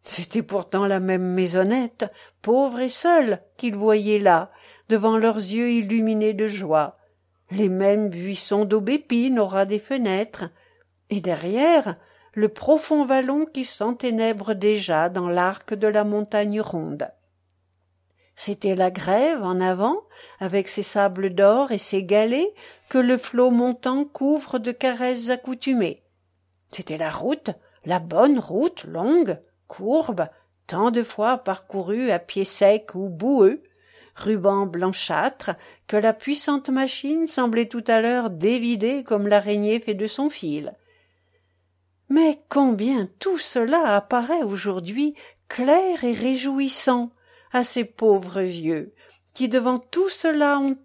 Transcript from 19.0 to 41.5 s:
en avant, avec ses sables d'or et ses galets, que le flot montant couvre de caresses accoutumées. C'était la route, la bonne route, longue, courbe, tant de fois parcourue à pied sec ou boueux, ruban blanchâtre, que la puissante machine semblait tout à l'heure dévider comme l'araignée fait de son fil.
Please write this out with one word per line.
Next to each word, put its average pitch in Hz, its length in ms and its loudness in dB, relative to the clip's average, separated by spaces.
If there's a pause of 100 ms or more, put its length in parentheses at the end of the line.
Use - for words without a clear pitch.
en 185 180 -2
avant, 185 380 0 (400)
avec 190 300 -2
ses - 140 -8
sables 196 520 0
d'or 220 380 4
et 208 60 -2
ses 190 260 -4
galets, 226 500 2 (340)
que 262 100 2
le 247 200 4
flot 247 320 2
montant 254 540 0
couvre 285 540 -2
de 240 140 -4
caresses 247 560 -2
accoutumées. 247 720 -2 (680)
C'était 160 260 -10
la 156 140 -4
route, 220 400 -4 (340)
la 175 140 -2
bonne 208 400 2
route, 220 460 -4
longue, 202 540 0 (280)
courbe, 214 600 -2 (400)
tant 196 240 0
de 233 120 0
fois 226 360 -2
parcourue 196 720 -4
à 175 80 2
pied 190 260 -4
sec 208 500 2
ou 190 140 -6
boueux, 220 540 4 (520)
ruban 196 520 0
blanchâtre, 185 840 -4 (360)
que 214 100 -2
la 220 180 2
puissante 285 560 -4
machine 269 560 -2
semblait 233 420 0
tout 233 200 -8
à 226 120 4
l'heure 233 300 0
dévider 233 720 0
comme 208 240 -2
l'araignée 208 540 2
fait 220 140 -4
de 202 120 -4
son 277 240 -2
fil. 147 440 -8 (1300)